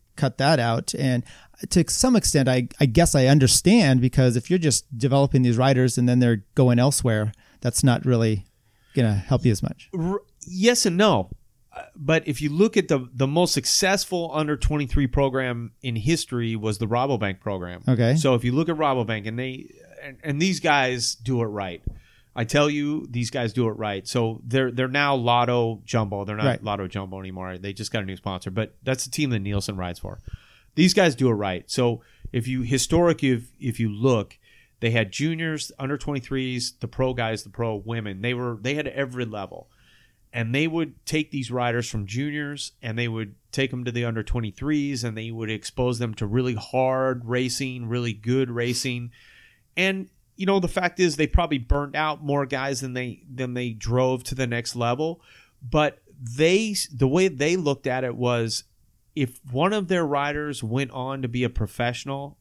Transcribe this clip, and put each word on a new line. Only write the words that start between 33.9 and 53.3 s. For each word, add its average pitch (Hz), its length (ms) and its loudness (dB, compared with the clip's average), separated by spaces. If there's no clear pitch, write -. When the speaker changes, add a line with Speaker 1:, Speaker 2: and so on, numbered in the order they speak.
Speaker 2:
look, 110 460 0
they 113 100 0
had 110 220 0
juniors, 160 680 -4
under 139 180 -4
twenty-threes, 131 840 -6
the 117 80 -6
pro 131 260 -2
guys, 113 300 -4
the 101 60 -20
pro 113 260 -4
women. 104 440 -6
They 120 140 -2
were, 120 260 -4
they 127 140 -2
had 147 140 -4
every 127 360 -4
level. 104 460 -10
And 117 200 -2
they 151 120 2
would 160 380 -4
take 156 260 -2
these 127 200 -6
riders 120 400 -2
from 104 160 -4
juniors, 143 760 -6
and 113 180 -6
they 120 80 -2
would 110 280 -6
take 135 180 -2
them 123 140 -8
to 120 80 -4
the 120 140 -2
under 113 160 -2
twenty-threes, 131 840 -4
and 113 100 -6
they 110 160 -10
would 113 200 -6
expose 123 480 -2
them 117 160 -4
to 110 120 -4
really 123 280 0
hard 131 720 -2
racing, 123 600 -4
really 120 280 -2
good 120 360 0
racing. 120 600 -4
And, 190 320 -2
you 185 100 -4
know, 196 140 6
the 175 80 6
fact 180 320 -2
is 165 160 2
they 151 100 2
probably 160 320 2
burnt 143 380 -2
out 151 260 -2
more 143 240 0
guys 131 340 -4
than 127 140 -6
they, 127 280 -8